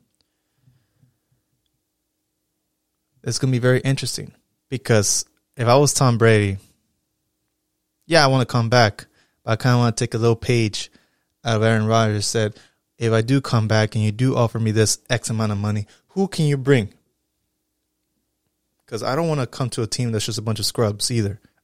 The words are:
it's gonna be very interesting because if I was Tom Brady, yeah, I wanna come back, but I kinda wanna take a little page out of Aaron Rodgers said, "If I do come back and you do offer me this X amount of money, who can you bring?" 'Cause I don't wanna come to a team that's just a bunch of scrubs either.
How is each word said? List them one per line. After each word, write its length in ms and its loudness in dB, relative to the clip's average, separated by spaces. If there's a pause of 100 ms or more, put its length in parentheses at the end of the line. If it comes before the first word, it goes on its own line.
(3250)
it's 160 -6
gonna 120 -2
be 80 0
very 220 2
interesting 500 -4 (380)
because 560 0 (320)
if 100 -2
I 80 6
was 180 4
Tom 240 2
Brady, 400 2 (1500)
yeah, 180 4
I 40 4
wanna 180 4
come 240 0
back, 380 4 (360)
but 80 -4
I 60 2
kinda 200 2
wanna 140 2
take 220 -4
a 40 -4
little 200 2
page 520 -2 (540)
out 140 -2
of 60 0
Aaron 220 2
Rodgers 400 0
said, 320 -2 (400)
"If 140 -2
I 100 2
do 200 0
come 260 0
back 280 0
and 80 0
you 80 0
do 260 -2
offer 220 -2
me 120 -2
this 280 0 (100)
X 200 -2
amount 220 -4
of 60 -4
money, 280 -4 (240)
who 200 -4
can 160 -2
you 100 0
bring?" 380 2 (1900)
'Cause 180 -10
I 120 -2
don't 120 -2
wanna 180 -2
come 260 -6
to 120 -4
a 40 -4
team 260 -4
that's 120 -4
just 140 -6
a 20 -8
bunch 180 -4
of 60 -4
scrubs 460 -2
either. 300 -4 (220)